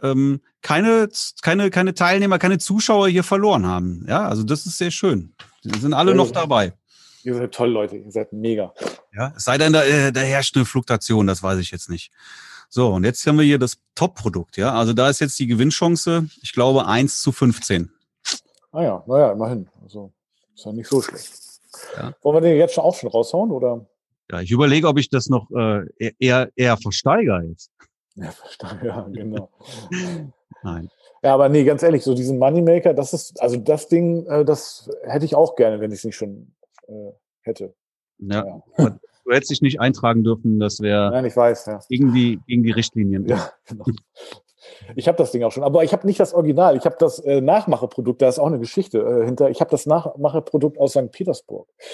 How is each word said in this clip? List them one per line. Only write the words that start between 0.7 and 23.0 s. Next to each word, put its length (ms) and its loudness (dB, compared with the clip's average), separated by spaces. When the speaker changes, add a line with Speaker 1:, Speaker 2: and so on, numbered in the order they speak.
Speaker 1:
keine, 280 2
keine 260 0
Teilnehmer, 440 2
keine 200 2
Zuschauer 500 2
hier 140 2
verloren 440 2
haben. 400 -4
Ja, 200 -2
also 160 -2
das 220 -4
ist 120 -10
sehr 140 -4
schön. 420 -2
Die 140 -6
sind 140 0
alle 180 4
Speaker 2:
Ja, 60 6
Speaker 1:
noch 100 4
Speaker 2:
ja. 60 -8
Speaker 1:
dabei. 400 0
Speaker 2:
Ihr 120 -4
seid 180 -6
toll, 180 0
Leute. 260 -4
Ihr 140 -18
seid 200 -6
mega. 420 -4
Speaker 1:
Ja, 220 -6
es 80 -12
sei 140 0
denn, 160 4
da, 100 4
äh, 300 2
da 80 -2
herrscht 340 -2
eine 100 4
Fluktuation, 640 0
das 160 -2
weiß 160 -2
ich 120 -6
jetzt 180 -14
nicht. 220 -12
So, 240 0
und 100 0
jetzt 240 -2
haben 100 4
wir 80 4
hier 140 4
das 180 -2
Top-Produkt, 600 -4
ja. 180 -2
Also 200 0
da 160 4
ist 100 0
jetzt 200 -4
die 80 -2
Gewinnchance, 800 0
ich 120 -14
glaube, 340 2
eins 340 0
zu 120 0
fünfzehn. 580 0
Speaker 2:
Ah 120 -4
ja, 240 -4
naja, 260 4
immerhin. 360 -6
Also, 300 -20
ist 100 -20
ja 60 -12
nicht 180 -12
so 120 2
schlecht. 320 -12
Speaker 1:
Ja. 240 -10
Speaker 2:
Wollen 160 2
wir 120 4
den 80 6
jetzt 180 4
schon 80 0
auch 120 2
schon 140 -10